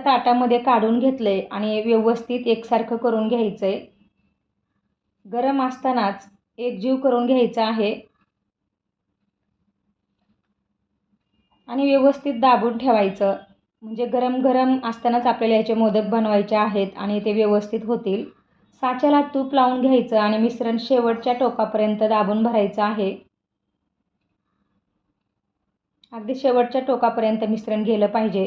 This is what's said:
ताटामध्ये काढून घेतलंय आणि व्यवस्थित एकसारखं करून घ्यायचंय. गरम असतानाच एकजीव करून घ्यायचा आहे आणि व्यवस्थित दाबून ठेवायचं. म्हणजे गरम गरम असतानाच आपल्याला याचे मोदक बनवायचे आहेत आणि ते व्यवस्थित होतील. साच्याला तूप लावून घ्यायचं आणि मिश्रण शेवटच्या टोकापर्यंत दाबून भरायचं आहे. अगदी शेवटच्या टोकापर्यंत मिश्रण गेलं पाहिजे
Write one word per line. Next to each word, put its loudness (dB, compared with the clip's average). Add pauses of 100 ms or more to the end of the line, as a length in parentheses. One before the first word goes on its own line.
ताटामध्ये 2
काढून 2
घेतलंय 0 (100)
आणि -4
व्यवस्थित 0
एकसारखं -2
करून -2
घ्यायचंय. -2 (1500)
गरम -2
असतानाच -4 (320)
एकजीव -2
करून 2
घ्यायचा 2
आहे -2 (3750)
आणि -2
व्यवस्थित 2
दाबून 4
ठेवायचं. 2 (480)
म्हणजे -6
गरम -2
गरम 2
असतानाच -2
आपल्याला 2
याचे 2
मोदक 2
बनवायचे 0
आहेत 0
आणि -4
ते -2
व्यवस्थित 0
होतील. -4 (600)
साच्याला 2 (120)
तूप -4
लावून 2
घ्यायचं 2
आणि 2
मिश्रण 0
शेवटच्या 0
टोकापर्यंत -2
दाबून 2
भरायचं 0
आहे. -2 (3000)
अगदी -6
शेवटच्या 2
टोकापर्यंत 0
मिश्रण -2
गेलं 2
पाहिजे 0